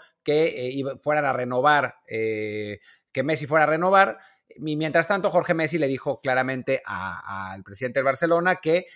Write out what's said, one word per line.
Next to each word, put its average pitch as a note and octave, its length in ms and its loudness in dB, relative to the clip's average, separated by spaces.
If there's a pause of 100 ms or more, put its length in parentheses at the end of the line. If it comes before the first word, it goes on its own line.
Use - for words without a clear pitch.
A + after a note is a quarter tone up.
(220)
que, C#3+ 460 0
eh, - 40 -6
iba-, C3+ 300 -6
fueran D3+ 240 0
a C3 80 2
renovar, B2+ 600 2 (120)
eh, G#2+ 720 -4 (320)
que C3 120 -4
Messi D3 240 -2
fuera D#3 160 4
a D3 40 6
renovar? F#3+ 520 4 (300)
Y D3+ 260 -6
mientras D#3+ 320 0
tanto, G3 240 0
Jorge E3+ 240 2
Messi D#3+ 240 -2
le C#3+ 80 2
dijo C3+ 340 -4
claramente C3 640 -2
a, F#2+ 680 -8
al G2 100 -14
presidente A#2+ 340 -8
del C3 80 0
Barcelona E3+ 520 0
que D#3+ 280 0 (100)